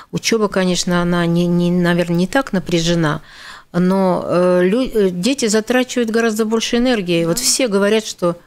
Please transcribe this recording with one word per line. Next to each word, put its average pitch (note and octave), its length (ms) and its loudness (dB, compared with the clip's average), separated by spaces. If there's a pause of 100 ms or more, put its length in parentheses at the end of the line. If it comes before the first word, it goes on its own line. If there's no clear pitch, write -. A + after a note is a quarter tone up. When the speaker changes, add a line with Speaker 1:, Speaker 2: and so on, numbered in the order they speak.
(120)
Speaker 1:
Учёба, G#3+ 360 0
конечно, F3+ 540 0
она F3 260 0
не, E3+ 180 2
не, F3 260 2
наверное, F3 460 0
не F3+ 100 0
так - 260 -2
напряжена, E3 680 -2 (500)
но, F#3 560 2
э, F3+ 360 2
лю-, A#3 280 0
э, G3+ 200 2
дети A3 360 -2
затрачивают A#3+ 600 0
гораздо A3+ 360 0
больше A3+ 320 -2
энергии. G3 480 0
Вот E3 120 0
Speaker 2:
Да. - 60 -4
Speaker 1:
все - 240 0
говорят, G3+ 380 2
что E3+ 300 -4 (100)